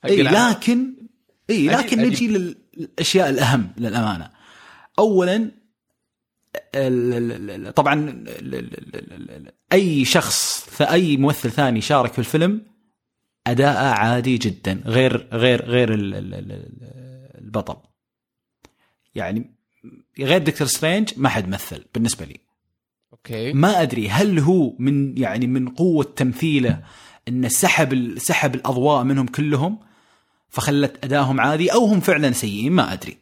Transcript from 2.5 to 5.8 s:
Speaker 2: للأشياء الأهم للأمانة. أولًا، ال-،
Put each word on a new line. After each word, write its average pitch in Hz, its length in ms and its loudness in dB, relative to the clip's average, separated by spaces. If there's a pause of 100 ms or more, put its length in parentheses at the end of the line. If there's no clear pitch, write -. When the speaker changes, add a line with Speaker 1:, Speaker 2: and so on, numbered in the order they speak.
Speaker 2:
للأشياء 170 520 0
الأهم 127 480 0
للأمانة. 107 520 -4 (720)
أولًا، 190 360 4
ال-، 220 180 -2 (1200)